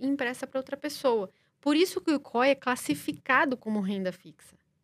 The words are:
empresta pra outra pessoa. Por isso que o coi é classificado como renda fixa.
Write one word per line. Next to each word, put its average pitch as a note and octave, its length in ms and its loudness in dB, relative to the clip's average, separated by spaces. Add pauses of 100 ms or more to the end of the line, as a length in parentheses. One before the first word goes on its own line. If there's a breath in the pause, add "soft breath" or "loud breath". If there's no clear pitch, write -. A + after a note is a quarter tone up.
empresta C4 400 -4
pra - 100 -6
outra C4 200 -8
pessoa. B3 520 -2 (300 soft breath)
Por C#4+ 160 2
isso F#4 240 2
que D#4+ 140 0
o C#4+ 60 2
coi C4+ 320 2
é C#4 40 4
classificado C4+ 1040 0
como G#3+ 240 -4
renda F#3+ 320 -2
fixa. - 420 -20 (280)